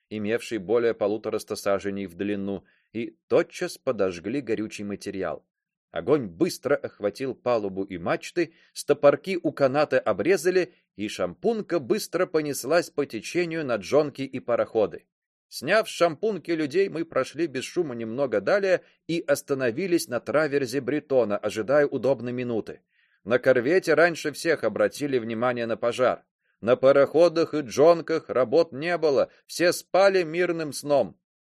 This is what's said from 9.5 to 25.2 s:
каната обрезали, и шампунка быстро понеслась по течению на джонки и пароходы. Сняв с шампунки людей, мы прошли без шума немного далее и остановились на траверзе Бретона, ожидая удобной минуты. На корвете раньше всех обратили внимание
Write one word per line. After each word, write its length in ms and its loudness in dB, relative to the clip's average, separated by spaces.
каната 480 2
обрезали, 760 0
и 140 -6
шампунка 720 -2
быстро 460 -2
понеслась 640 -2
по 160 -4
течению 600 -4
на 100 0
джонки 460 0
и 180 -8
пароходы. 640 0
Сняв 400 0
с 20 -10
шампунки 600 -2
людей, 360 0
мы 160 -6
прошли 440 -4
без 180 -6
шума 280 -4
немного 460 -2
далее 440 0
и 120 -2
остановились 880 -2
на 140 -6
траверзе 580 0
Бретона, 580 0
ожидая 480 0
удобной 460 -2
минуты. 480 -6
На 120 2
корвете 560 2
раньше 380 2
всех 320 -2
обратили 540 0
внимание 480 -2